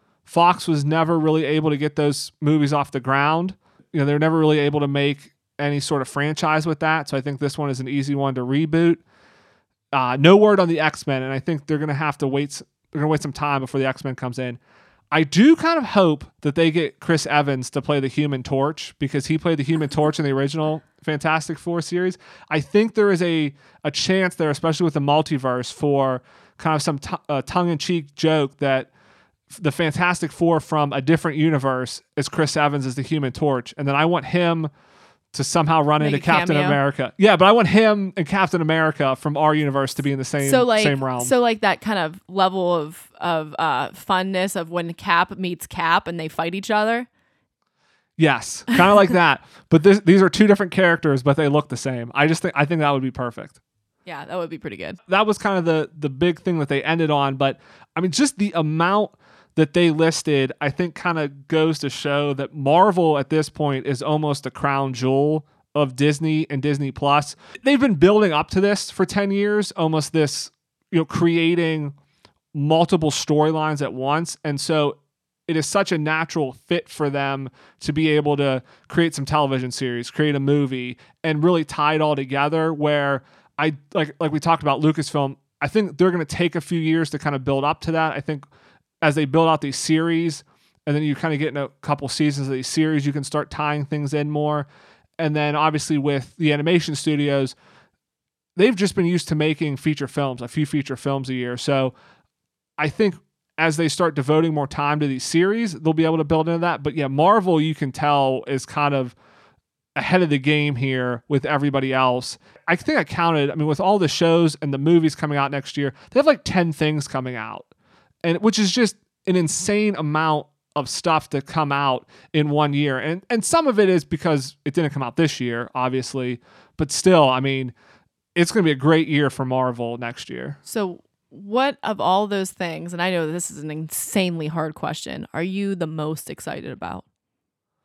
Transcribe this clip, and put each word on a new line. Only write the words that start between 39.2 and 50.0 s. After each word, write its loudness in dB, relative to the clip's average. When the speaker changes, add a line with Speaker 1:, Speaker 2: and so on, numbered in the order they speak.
Speaker 1:
our 4
universe 0
to -6
be 0
in -4
the -6
same, -2
Speaker 2:
So, 6
like, 2
Speaker 1:
same 0
realm. -4
Speaker 2:
so, 2
like, 0
that 0
kind -4
of -6
level 0
of, -6
of, -4
uh, 0
funness -2
of -8
when -4
Cap 0
meets -6
Cap 0
and -8
they -6
fight -6
each -6
other. 0
Speaker 1:
Yes, 0
kinda 6
like 8
Speaker 2:
<laughs> -2
Speaker 1:
that. 4
But 6
this, 8